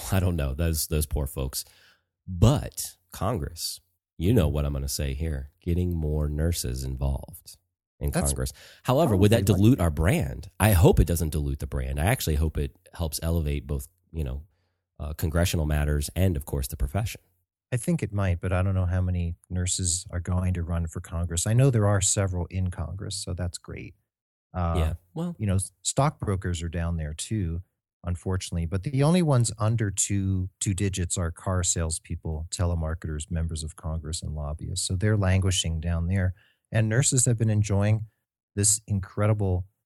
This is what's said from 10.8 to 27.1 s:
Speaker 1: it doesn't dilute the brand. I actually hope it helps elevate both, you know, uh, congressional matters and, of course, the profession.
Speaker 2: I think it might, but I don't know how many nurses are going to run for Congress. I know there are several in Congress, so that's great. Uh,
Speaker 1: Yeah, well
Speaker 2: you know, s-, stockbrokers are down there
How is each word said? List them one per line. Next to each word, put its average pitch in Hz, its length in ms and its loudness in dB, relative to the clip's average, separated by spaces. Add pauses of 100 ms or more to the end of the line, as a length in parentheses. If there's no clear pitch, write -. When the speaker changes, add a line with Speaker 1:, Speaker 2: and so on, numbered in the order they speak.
Speaker 1:
it 90 80 6
doesn't 82 240 0
dilute 71 280 -2
the - 80 -6
brand. 67 320 -4
I 76 60 2
actually 95 300 2
hope 76 220 0
it 71 200 -4 (160)
helps 80 280 -4
elevate 73 460 -2
both, 71 220 -6 (240)
you 80 100 -4
know, 69 200 -6 (540)
uh, 76 160 -8
congressional 82 520 2
matters 73 500 0
and, 90 220 2
of 69 80 -8
course, 69 220 -4
the - 100 -10
profession. 98 420 -2 (540)
Speaker 2:
I 123 40 2
think 165 240 -2
it 101 120 -6
might, 95 260 0
but - 140 -2
I 92 80 2
don't 95 140 2
know 92 100 2
how 92 160 2
many 90 340 0 (140)
nurses 90 600 -2
are 87 120 -6
going 90 320 0
to 87 100 -2
run 85 240 -2
for 85 140 -8
Congress. 82 440 -4
I 107 80 0
know 131 160 6
there 110 180 4
are 101 140 4
several 90 440 0
in 92 260 -2
Congress, 95 440 -8
so - 180 -8
that's 87 240 -6
great. - 380 -14 (580)
Uh, 87 240 0
Speaker 1:
Yeah, 80 160 0 (200)
well 170 240 -6
Speaker 2:
you 110 100 -4
know, 92 80 2
s-, 98 160 -2 (100)
stockbrokers 92 840 -2
are 85 60 -6
down 85 280 -4
there 76 160 -6